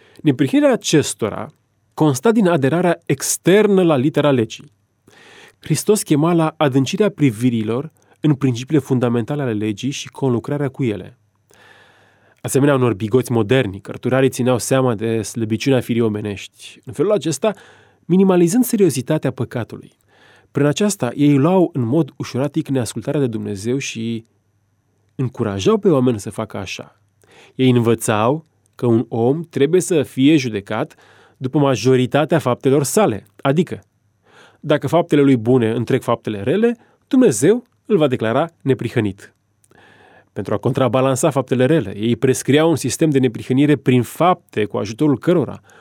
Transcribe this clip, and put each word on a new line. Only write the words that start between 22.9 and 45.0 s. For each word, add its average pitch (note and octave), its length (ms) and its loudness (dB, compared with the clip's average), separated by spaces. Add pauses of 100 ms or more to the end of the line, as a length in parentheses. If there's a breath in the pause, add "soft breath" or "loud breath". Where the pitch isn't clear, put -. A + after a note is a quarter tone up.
de C3+ 60 0
Dumnezeu G#2+ 520 -6
și A2+ 460 -8 (880)
încurajau A#2 640 -2
pe G3+ 100 0
oameni B2+ 320 2
să A2 100 -12
facă G#2+ 260 -10
așa. - 440 -14 (540 soft breath)
Ei C3 160 2
învățau A#2 760 0 (300)
că - 120 -4
un A#2 220 2
om B2+ 340 -2
trebuie D3+ 380 0
să E3+ 220 0
fie C#3 340 2
judecat A2 580 -4 (420 soft breath)
după C3 220 -4
majoritatea C3 800 2
faptelor C3 440 0
sale, C3+ 440 0 (140)
adică, C#3+ 400 -2 (800 soft breath)
dacă D3 260 -2
faptele D3 340 2
lui C#3 160 4
bune A#2+ 340 2
întrec B2 320 -2
faptele A2 400 -4
rele, G#3+ 340 0 (320 soft breath)
Dumnezeu A#3+ 560 2 (220)
îl - 100 0
va D#3 100 2
declara B2 420 0 (140)
neprihănit. A#2 720 -4 (960 soft breath)
Pentru G#2+ 220 -6
a G#2 40 0
contrabalansa C3 720 0
faptele B2+ 360 0
rele, G#2+ 320 0
ei A2+ 180 0
prescriau C3+ 540 2
un D#3 60 2
sistem D#3 340 -2
de C3+ 80 2
neprihănire C3 580 0
prin B2+ 260 2
fapte, D#3 600 -2
cu G#2 120 -6
ajutorul A#2 420 -2